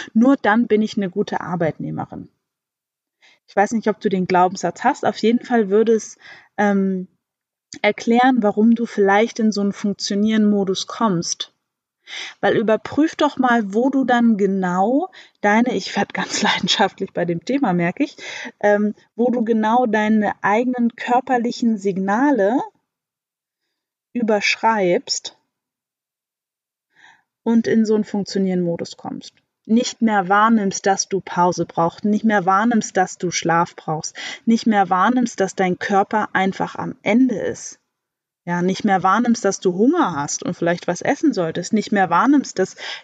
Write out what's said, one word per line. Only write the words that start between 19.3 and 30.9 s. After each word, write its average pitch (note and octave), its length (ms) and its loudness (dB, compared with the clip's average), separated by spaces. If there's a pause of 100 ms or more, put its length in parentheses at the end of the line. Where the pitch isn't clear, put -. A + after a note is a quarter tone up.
du A#3+ 140 -2
genau A3+ 420 2
deine G#3+ 460 2 (100)
eigenen A#3+ 540 0
körperlichen A#3+ 800 -2
Signale G3+ 800 0 (1500)
überschreibst G#3+ 1200 0 (2000)
und A#3 240 2
in A3+ 180 2
so G#3+ 100 2
einen G#3+ 100 0
Funktionieren-Modus F#3 920 -2
kommst. - 380 -14 (320)
Nicht A#3 360 0
mehr G#3 260 2
wahrnimmst, G#3 560 2
dass G3 240 0